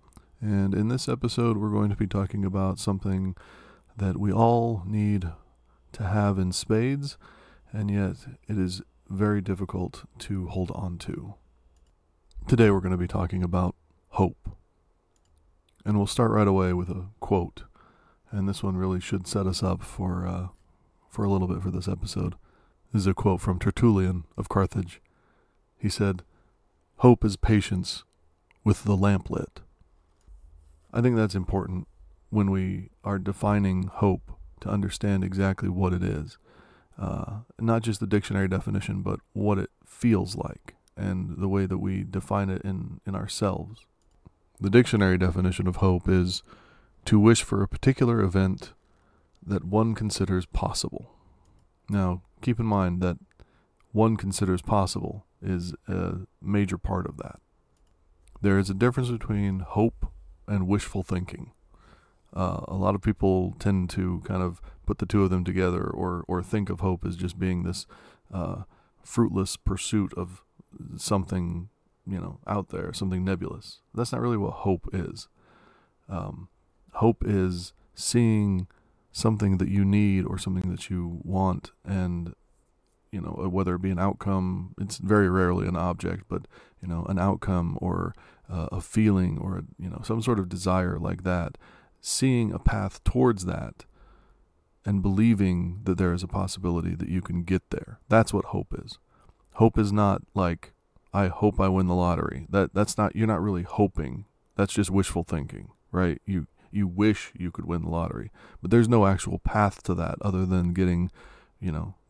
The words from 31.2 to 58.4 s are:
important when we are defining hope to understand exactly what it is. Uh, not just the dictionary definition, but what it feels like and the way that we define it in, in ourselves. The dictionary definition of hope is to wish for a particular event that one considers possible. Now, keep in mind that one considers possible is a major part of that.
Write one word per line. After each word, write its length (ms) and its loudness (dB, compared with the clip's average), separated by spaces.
important 520 -2
when 180 4
we 400 -2
are 160 -2
defining 640 0
hope 480 0
to 80 -8
understand 540 0
exactly 460 0
what 240 0
it 80 -2
is. 380 -4
Uh, 440 -6
not 240 2
just 160 -2
the 80 -4
dictionary 400 0
definition, 560 -2
but 160 -4
what 260 0
it 100 -4
feels 500 2
like 380 -10
and 400 -4
the 100 -2
way 200 0
that 100 -2
we 260 -2
define 460 -2
it 140 -4
in, 420 -8
in 80 -6
ourselves. 720 -4
The 120 0
dictionary 480 6
definition 480 2
of 80 0
hope 340 2
is 320 4
to 140 6
wish 240 8
for 180 -2
a 60 0
particular 520 2
event 540 0
that 180 -2
one 300 2
considers 540 -2
possible. 640 -4
Now, 300 0
keep 180 0
in 80 0
mind 340 2
that 160 0
one 240 4
considers 460 0
possible 640 -2
is 320 -4
a 320 -4
major 380 0
part 300 -4
of 100 -10
that. 220 -14